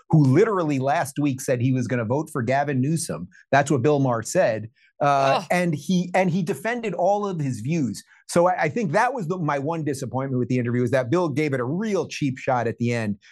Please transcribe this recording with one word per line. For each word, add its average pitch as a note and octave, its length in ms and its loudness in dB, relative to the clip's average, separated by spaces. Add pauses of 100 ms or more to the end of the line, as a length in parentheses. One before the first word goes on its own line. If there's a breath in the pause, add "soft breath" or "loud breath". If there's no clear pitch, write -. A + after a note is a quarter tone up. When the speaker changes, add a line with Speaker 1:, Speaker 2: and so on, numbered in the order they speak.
(120 loud breath)
Speaker 1:
who D#3 120 8
literally D#3 540 4
last C#3 400 -2
week C#3+ 240 -2
said B2 200 -2
he C3 120 2
was B2 140 0
gonna A#2+ 180 -2
vote C#3+ 240 -2
for C3 140 -4
Gavin C3+ 360 0
Newsom. D3 480 -2 (240 soft breath)
That's C#3 200 4
what C3+ 100 2
Bill D3+ 160 4
Maher B2 240 2
said. A2+ 480 0 (320 soft breath)
Uh, C#3 360 4
Speaker 2:
Ugh. F#3 120 -4
Speaker 1:
and F3+ 240 2
he, F3+ 400 -2
and F#3+ 160 4
he E3+ 140 0
defended A3 500 -4
all G3+ 320 0
of F#3 140 -4
his B2+ 220 -4
views. B2+ 420 -2 (240 soft breath)
So F3 220 4
I, F3 140 0
I D#3 60 2
think G3+ 220 -2
that A#3 220 2
was G3 160 -6
the, F#3+ 80 -2
my D3+ 200 -2
one D#3 280 -4
disappointment C3 540 -4
with A#2+ 100 -2
the B2+ 100 0
interview, B2 240 0
is A#2 80 0
that B2+ 180 0
Bill E3+ 200 2
gave C#3+ 240 -2
it C3 80 -2
a - 20 -2
real F3 420 -2
cheap C3 320 -4
shot B2 300 -2
at A2 120 -4
the A#2+ 120 0
end, A2 260 -2 (140 soft breath)